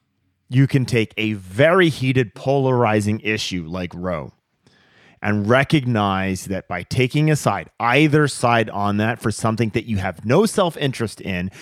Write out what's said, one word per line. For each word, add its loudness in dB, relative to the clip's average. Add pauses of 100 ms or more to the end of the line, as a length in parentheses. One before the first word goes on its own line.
(500)
you 4
can 0
take 0
a -2
very 2
heated, -2
polarizing 2
issue -4
like -8
Roe -8 (880)
and -2
recognize 0
that -8
by -8
taking 0
a 4
side, -2 (100)
either 4
side 0
on -2
that -2
for -2
something -2
that -4
you -4
have -6
no 4
self-interest -4
in, -4 (120)